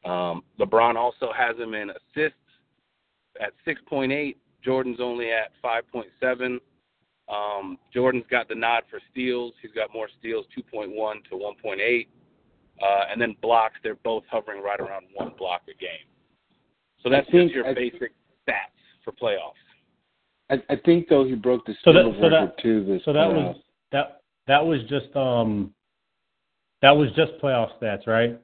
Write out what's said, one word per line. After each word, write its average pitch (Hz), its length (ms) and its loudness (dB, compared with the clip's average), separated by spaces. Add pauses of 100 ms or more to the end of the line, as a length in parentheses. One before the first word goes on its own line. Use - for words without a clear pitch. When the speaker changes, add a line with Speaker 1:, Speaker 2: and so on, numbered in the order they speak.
(100)
Speaker 1:
Um, 90 320 -6 (160)
LeBron 110 360 2
also 120 420 -4
has 117 220 -2
him 113 160 -10
in 104 160 -8
assists - 480 -8 (1000)
at 104 120 -8 (120)
six 160 240 -6
point 135 240 -2
eight. 143 260 -6 (260)
Jordan's 127 360 -2
only 120 320 -4
at 110 180 -2 (100)
five 117 300 -2
point 110 180 -10 (120)
seven. 127 400 -4 (680)
Um, 101 500 -8 (140)
Jordan's 123 380 0
got 120 180 -2
the 110 60 -8
nod 113 340 0
for 101 120 -16 (100)
steals. 123 500 -6
He's 107 120 -20
got 107 200 -6
more 110 160 -10 (120)
steals, 113 340 -8
two 127 80 -12
point 107 320 -12
one 107 260 -6 (100)
to 95 60 -12
one 101 240 -10
point 98 200 -8
eight. 117 280 0 (720)
Uh, 98 300 2
and 113 100 -6
then 117 220 -2
blocks, 113 400 2
they're - 140 -8
both 113 340 -6
hovering 107 320 -6
right 101 160 -4
around 95 340 -10
one 95 240 -10
block 90 320 -6
a 80 100 -20
game. 82 280 -14 (960)
So 123 80 0
that's 139 180 4
Speaker 2:
I - 40 0
think 175 180 10
Speaker 1:
just - 60 -12
your 127 100 -4
Speaker 2:
I 135 80 -2
Speaker 1:
basic 123 380 -6 (360)
stats 104 300 -6 (260)
for 110 80 -12
playoffs. 98 460 -6 (920)
Speaker 2:
I, 135 220 0
I 143 60 0
think, 170 320 2
though, 139 160 6
he 131 100 -2
broke 117 320 0
the 107 80 -8 (100)
Speaker 3:
So 165 80 10
that, 170 100 10
Speaker 2:
steals 110 180 2
Speaker 3:
so 160 100 6
that, 160 60 6
Speaker 2:
record, 156 160 2 (100)
too, 107 220 2
this 95 200 0
Speaker 3:
so 151 80 0
that 156 160 4
Speaker 2:
playoff. 160 200 2
Speaker 3:
was, - 80 -8 (340)
that, 139 300 -4 (260)
that 147 180 4
was 160 240 0
just, 139 280 -6
um, 113 580 0 (1040)
that 139 160 10
was 147 200 4
just 160 160 2 (100)
playoff 120 280 0 (120)
stats, 104 240 -4
right? 117 380 2